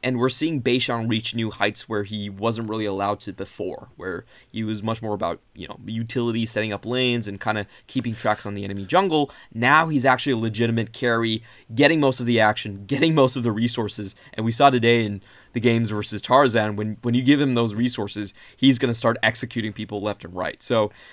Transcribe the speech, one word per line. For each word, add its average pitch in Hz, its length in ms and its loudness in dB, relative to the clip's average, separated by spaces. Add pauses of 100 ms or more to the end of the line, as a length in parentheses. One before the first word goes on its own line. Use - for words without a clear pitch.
And 127 160 -2
we're 127 120 2
seeing 156 320 -2
Beishang 120 480 0
reach 110 240 -2
new 113 160 -2
heights - 380 -2
where 104 160 -2
he 101 260 -8
wasn't 110 400 -4
really 110 160 -4
allowed 101 340 -2
to 98 120 -10
before, - 640 -10
where 90 280 -8 (260)
he 110 140 -6
was 107 180 -4
much 113 200 -4
more 107 100 -4
about, 90 280 -4 (140)
you 90 140 -14
know, - 160 -14
utility, 113 600 -2
setting 107 260 -2
up 101 140 -8
lanes, 120 420 -2
and 98 120 -10
kinda 107 260 -2 (200)
keeping 120 280 -6
tracks 107 320 -2
on 101 80 -8
the 101 100 -8
enemy 98 220 -8
jungle. 156 440 2 (220)
Now 143 360 4
he's 139 180 2
actually 131 260 2
a 117 60 0
legitimate 113 540 0
carry, 113 500 0 (320)
getting 147 260 4
most 135 180 2
of 120 80 -4
the 117 140 4
action, 104 460 0
getting 156 280 2
most 131 220 4
of 123 60 -4
the 117 100 0
resources. 110 640 -2 (200)
And 110 100 -4
we 117 80 2
saw 139 180 6
today 117 340 4
in 104 160 -6 (320)
the 120 80 -4
games 113 300 2
versus 104 320 -6
Tarzan, 113 540 2
when, 107 260 -6
when 120 120 0
you 127 80 2
give 139 180 6
him 135 140 2
those 117 200 0
resources, 104 580 -4 (240)
he's 131 220 4
gonna 120 160 0
start 117 280 0
executing 110 520 -2
people 104 260 -8
left 101 240 -4
and 90 100 -14
right. 90 280 -6
So 110 280 2 (220)